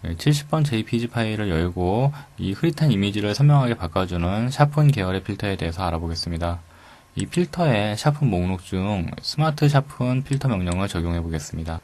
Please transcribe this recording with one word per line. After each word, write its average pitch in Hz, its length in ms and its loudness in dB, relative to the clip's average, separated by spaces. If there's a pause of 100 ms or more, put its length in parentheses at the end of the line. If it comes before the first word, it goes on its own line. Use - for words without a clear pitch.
네, 85 140 -4
칠십 147 340 0
번 160 140 2
제이피지 117 440 0
파일을 110 420 -2
열고 90 640 2 (240)
이 95 160 -2
흐릿한 160 360 0
이미지를 101 460 0
선명하게 139 380 6
바꿔주는 92 760 -2
샤픈 147 420 2
계열의 95 320 0
필터에 98 340 -2
대해서 85 260 -4
알아보겠습니다. 85 760 -4 (560)
이 98 100 -2
필터의 120 720 0
샤픈 147 320 2
목록 90 340 0
중 95 440 -2 (140)
스마트 151 460 0
샤픈 131 560 0
필터 135 240 -2
명령을 92 400 0
적용해 85 340 -2
보겠습니다. 82 640 -6